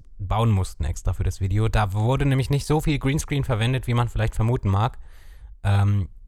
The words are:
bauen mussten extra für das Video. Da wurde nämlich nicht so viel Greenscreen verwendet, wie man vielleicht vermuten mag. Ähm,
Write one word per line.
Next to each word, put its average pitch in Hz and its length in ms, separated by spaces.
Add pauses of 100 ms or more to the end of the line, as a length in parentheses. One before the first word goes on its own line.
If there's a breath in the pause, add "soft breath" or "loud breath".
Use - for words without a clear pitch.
(200)
bauen 104 320
mussten 92 320
extra 90 300
für 92 100
das 90 160
Video. 98 300
Da 107 240
wurde 127 320
nämlich 135 240
nicht 139 180
so 151 140
viel 147 180
Greenscreen 139 460
verwendet, 123 420
wie 123 60
man 120 160
vielleicht 110 260
vermuten 117 320
mag. 101 300 (680 soft breath)
Ähm, 101 460 (180)